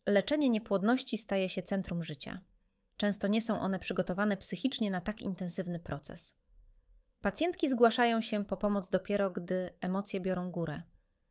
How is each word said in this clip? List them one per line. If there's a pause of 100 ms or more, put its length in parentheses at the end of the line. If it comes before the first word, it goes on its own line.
leczenie
niepłodności
staje
się
centrum
życia. (560)
Często
nie
są
one
przygotowane
psychicznie
na
tak
intensywny
proces. (840)
Pacjentki
zgłaszają
się
po
pomoc
dopiero,
gdy (120)
emocje
biorą
górę, (500)